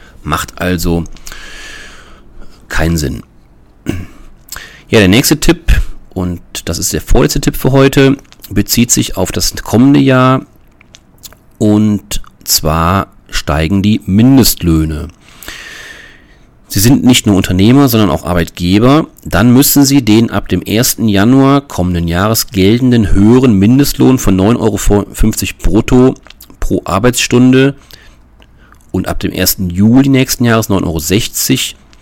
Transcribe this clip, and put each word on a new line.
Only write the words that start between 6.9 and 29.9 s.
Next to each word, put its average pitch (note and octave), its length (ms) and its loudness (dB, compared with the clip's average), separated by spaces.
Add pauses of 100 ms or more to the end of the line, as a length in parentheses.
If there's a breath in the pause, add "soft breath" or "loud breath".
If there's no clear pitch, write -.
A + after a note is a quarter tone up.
der - 80 -4
vorletzte C3 400 2
Tipp - 140 -2
für C3+ 160 -2
heute, C3+ 440 4 (320)
bezieht G#2+ 420 -2
sich - 280 -4
auf F#2 120 -4
das - 260 -6
kommende C3+ 440 2
Jahr, C3 460 2 (1120)
und G#2+ 640 0 (200)
zwar E2 680 -2 (180)
steigen D#2+ 520 -2
die G#2+ 220 0
Mindestlöhne. F2 1040 2 (1600 loud breath)
Sie - 140 -6
sind A#2+ 240 2
nicht B2 200 2
nur G#2 120 2
Unternehmer, A2 520 2
sondern A2 220 0
auch D2 140 -4
Arbeitgeber. F2+ 840 0 (180)
Dann A2 280 2
müssen C#3 320 4
Sie C3+ 200 2
den A2 260 2
ab G2 180 -6
dem F2+ 140 -4
ersten A2+ 440 -2
Januar C3 540 2
kommenden F2+ 480 -4
Jahres G2 400 -2
geltenden A2+ 640 2
höheren A2+ 480 4
Mindestlohn B2+ 580 2
von G2 160 0
neun G2+ 220 2
Euro G#2 200 -2
fünfzig - 800 -2
brutto B2+ 560 2 (440)
pro - 260 -4
Arbeitsstunde B2+ 920 2 (1120 soft breath)
und F#2 160 -6
ab - 140 -6
dem - 100 -4
ersten F#2 400 -4
Juli A2+ 380 2